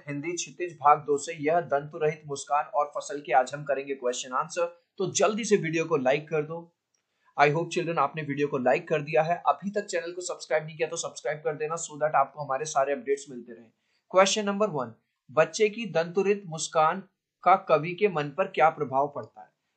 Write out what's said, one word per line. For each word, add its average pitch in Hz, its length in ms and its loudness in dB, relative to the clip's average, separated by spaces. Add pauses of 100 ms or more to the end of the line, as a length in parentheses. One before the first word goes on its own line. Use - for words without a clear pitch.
Hindi, 143 240 -6
Kshittij 170 420 -8
Bhag 147 240 6
दो 147 200 0
से। 165 160 -8
यह 160 260 0
दंतु 151 380 -4
रहित 156 280 0
मुस्कान 147 380 -2
और 147 340 -2
फसल 147 220 -8
के 147 120 -6
आज 127 220 4
हम 147 100 -8
करेंगे 139 300 -2
question 127 380 -4
answer। 165 340 -2 (320)
तो 185 140 -2
जल्दी 214 320 0
से 202 120 4
video 160 280 0
को 160 120 2
like 139 320 0
कर 151 140 0
दो। 165 340 -12 (640)
I 147 80 8
hope 156 180 0
children, 165 320 -2
आपने 143 240 0
video 143 260 -2
को 143 100 -2
like 127 300 2
कर 151 140 0
दिया 151 200 2
है। 170 240 -2
अभी 185 240 0
तक 208 140 -4
channel 170 280 -6
को 180 80 -12
सब्सक्राइब 156 440 -4
नहीं 156 120 -14
किया 160 120 -2
तो - 80 -8
subscribe 151 420 -6
कर 156 180 -4
देना, 151 180 -4
so 156 280 -8
that 151 120 2
आपको 143 300 0
हमारे 135 200 -2
सारे 143 280 0
updates 139 380 -2
मिलते 120 220 -14
रहें। 113 200 -20 (380)
Question 202 340 4
number 202 240 0
one, 123 260 -6 (360)
बच्चे 165 380 4
की 220 180 -8
दंतुरित 185 600 0
मुस्कान 160 560 0 (400)
का 185 140 6
कवि 170 380 2
के - 140 2
मन 151 140 -2
पर 165 260 -2
क्या 160 220 4
प्रभाव 143 440 -2
पड़ता 113 260 -12
है? - 80 -20 (280)